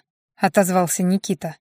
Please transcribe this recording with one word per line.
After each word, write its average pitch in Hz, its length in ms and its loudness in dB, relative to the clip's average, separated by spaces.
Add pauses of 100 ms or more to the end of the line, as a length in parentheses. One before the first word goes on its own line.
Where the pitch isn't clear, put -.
(360)
отозвался 185 680 0
Никита. 180 520 -2 (140)